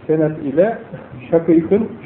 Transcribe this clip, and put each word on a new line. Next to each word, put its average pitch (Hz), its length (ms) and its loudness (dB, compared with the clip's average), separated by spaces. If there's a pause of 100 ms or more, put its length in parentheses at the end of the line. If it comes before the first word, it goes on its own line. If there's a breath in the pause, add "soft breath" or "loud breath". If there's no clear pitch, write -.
senet 156 360 0
ile 180 340 0 (540)
Şakîk'in 170 580 2 (160)